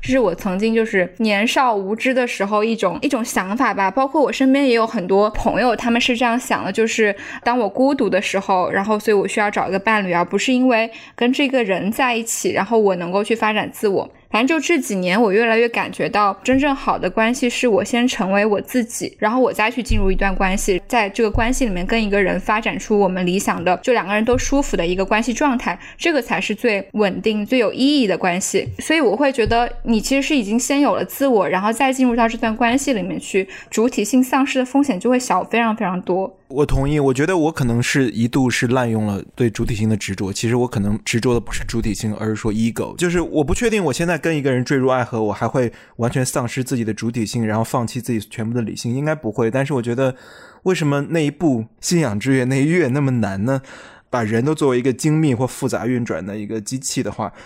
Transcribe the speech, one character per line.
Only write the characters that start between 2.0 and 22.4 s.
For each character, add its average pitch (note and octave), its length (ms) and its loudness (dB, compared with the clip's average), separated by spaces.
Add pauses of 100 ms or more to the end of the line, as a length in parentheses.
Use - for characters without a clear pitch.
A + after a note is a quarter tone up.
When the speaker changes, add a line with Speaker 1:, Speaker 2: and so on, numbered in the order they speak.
Speaker 1:
的 B3 120 0
时 G#3+ 180 -4
候 G#3 200 0
一 A3+ 100 0
种， C4+ 280 -2
一 D4 60 0
种 A#3+ 160 -2
想 G3+ 320 -4
法 B3 160 2
吧。 F#3+ 180 0
包 C4+ 160 0
括 D4+ 140 0
我 G#3+ 120 2
身 C4 200 2
边 C#4 140 4
也 A#3+ 80 4
有 A3+ 120 2
很 A3 200 -4
多 G3+ 240 4
朋 G#3+ 300 0
友， A#3+ 160 2
他 A#3+ 140 -2
们 A#3 100 2
是 A#3+ 160 0
这 B3+ 80 0
样 A#3 140 2
想 - 260 -4
的， F#3+ 80 -4
就 A3 140 2
是 G#3+ 280 2 (300)
当 B3 120 2
我 A3 120 2
孤 C4+ 260 2
独 C4+ 140 2
的 F3+ 120 2
时 - 180 -2
候， F#3+ 320 0
然 G3 140 0
后 G#3+ 140 0
所 G#3+ 140 0
以 - 20 6
我 G3 140 2
需 G#3 100 -6
要 G#3 100 2
找 G3+ 200 -2
一 F3+ 40 -4
个 G3 60 0
伴 G#3+ 260 0
侣， F3+ 80 -2
而 E3+ 120 2
不 G3 120 -2
是 B3+ 160 0
因 B3+ 140 4
为 A3+ 240 2 (240)
跟 A#3+ 180 2
这 C#4 160 2
个 B3+ 140 2
人 F#3+ 280 -2
在 B3 240 0
一 A3+ 80 -2
起， - 300 -4
然 - 120 0
后 A#3 140 2
我 G3 180 4
能 F3 140 -6
够 G3+ 120 0
去 A3 120 0
发 A3 180 0
展 G#3 180 -2
自 - 180 -2
我。 F3+ 200 0 (220)
反 A3 140 2
正 - 20 2
就 D#4+ 180 0
这 E4+ 160 2
几 A3 160 -4
年， F3+ 240 0
我 G#3 120 4
越 A3+ 140 4
来 A3+ 100 2
越 A#3 120 4
感 G#3 220 -4
觉 D#3 180 -4
到 G3+ 340 0
真 C4 160 2
正 C#4 160 2
好 G#3+ 240 -2
的 F3+ 100 -2
关 A3 240 0
系 B3 160 0
是 A#3+ 180 -2
我 G3+ 160 4
先 A#3+ 240 0
成 F#3+ 260 -2
为 G3+ 120 4
我 G#3 160 2
自 B3 240 -2
己， - 340 -8
然 G#3+ 120 0
后 B3+ 100 2
我 A#3 120 4
再 G#3+ 180 0
去 B3 120 -4
进 - 160 0
入 G#3+ 120 4
一 F#3+ 40 4
段 F#3+ 200 0
关 F#3+ 220 0
系， F#3+ 320 0
在 A3+ 200 0
这 G#3+ 140 -2
个 A3 80 2
关 A#3 220 0
系 C4 120 0
里 A3 80 0
面 F3+ 140 -4
跟 A3+ 160 0
一 G3+ 80 -2
个 G3+ 100 2
人 F3+ 200 2